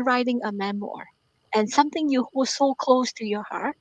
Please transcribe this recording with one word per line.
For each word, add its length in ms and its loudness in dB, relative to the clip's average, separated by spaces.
writing 400 2
a 80 -2
memoir 540 -6
and 160 2
something 380 2
you 240 2
hold 160 0
so 260 2
close 400 2
to 120 -8
your 240 -4
heart. 300 -4